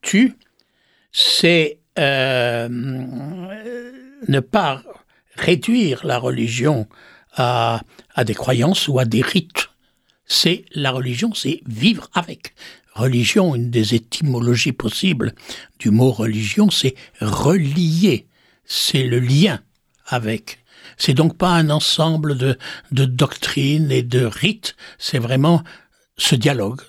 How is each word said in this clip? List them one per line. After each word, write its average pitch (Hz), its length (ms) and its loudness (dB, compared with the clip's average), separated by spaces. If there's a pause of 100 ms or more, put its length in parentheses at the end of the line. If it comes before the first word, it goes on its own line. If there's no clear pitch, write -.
tu, 240 340 2 (760)
c'est, 165 680 2 (200)
euh, 127 680 0
ne 185 1700 -8
pas 139 420 -2 (540)
réduire 175 680 0
la 127 120 -2
religion 123 720 -2 (460)
à, 117 480 0 (340)
à 127 80 0
des 110 100 -2
croyances 131 540 0
ou 135 100 0
à 127 80 2
des 113 160 2
rites. - 480 -2 (560)
C'est - 460 0
la 139 200 -2
religion, 127 420 -4
c'est - 340 -4
vivre 123 460 0
avec. - 420 -6 (380)
Religion, 127 640 2
une 120 140 -2
des 117 240 2
étymologies 120 800 0
possibles 120 640 -2 (420)
du 110 140 0
mot 127 200 6
religion, 110 600 0
c'est - 240 -2 (260)
relier. 160 1080 2 (380)
C'est - 380 0
le 123 160 2
lien 135 420 4 (460)
avec. 110 520 -4 (380)
C'est - 160 0
donc 160 240 2
pas 180 140 2
un 160 180 4
ensemble 151 680 0
de, 127 200 0 (340)
de 135 140 2
doctrines 135 880 0
et 127 120 0
de 123 220 0
rites, 180 500 -4 (220)
c'est - 220 -6
vraiment 135 440 2 (540)
ce - 180 0
dialogue, 120 540 0